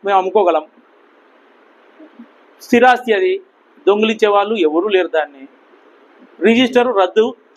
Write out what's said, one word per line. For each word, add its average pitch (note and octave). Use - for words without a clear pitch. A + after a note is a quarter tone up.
మేము G3
అమ్ముకోగలం, F#3
స్థిరాస్తి A#3+
అది, F#3+
దొంగిలించే G#3+
వాళ్ళు G3+
ఎవరూ E3
లేరు, F#3
దాన్ని D3
రిజిస్టర్ A#3+
రద్దు F#3+